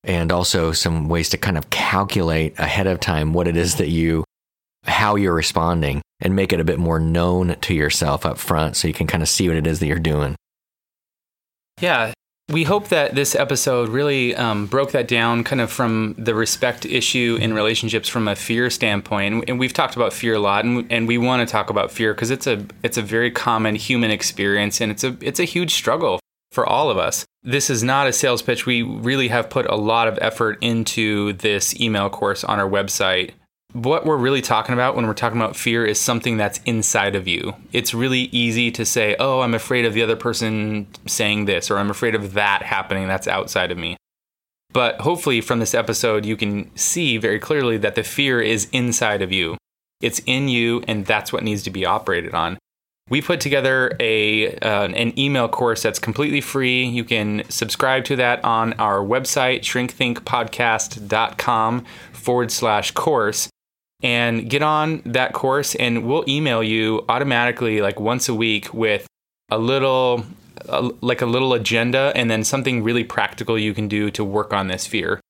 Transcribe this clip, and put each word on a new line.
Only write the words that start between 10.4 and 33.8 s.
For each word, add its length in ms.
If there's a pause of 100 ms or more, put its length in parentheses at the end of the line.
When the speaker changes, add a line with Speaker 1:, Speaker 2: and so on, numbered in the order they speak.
Speaker 2:
Yeah. 320 (380)
We 140
hope 240
that 260
this 200
episode 540
really, 480
um, 300
broke 260
that 160
down 360
kind 180
of 100
from 460
the 160
respect 500
issue 560
in 140
relationships 520
from 220
a 80
fear 320
standpoint. 680
And, 140
and 100
we've 140
talked 240
about 160
fear 220
a 40
lot, 280
and, 260
and 160
we 80
wanna 300
talk 240
about 200
fear 220
'cause 180
it's 160
a, 200 (160)
it's 160
a 40
very 280
common 460
human 340
experience, 720
and 100
it's 100
a, 200
it's 180
a 40
huge 280
struggle 480 (320)
for 140
all 240
of 80
us. 260 (180)
This 280
is 120
not 260
a 40
sales 300
pitch. 240
We 160
really 460
have 200
put 160
a 120
lot 300
of 140
effort 400
into 720
this 480
email 300
course 340
on 160
our 80
website, 600 (440)
what 320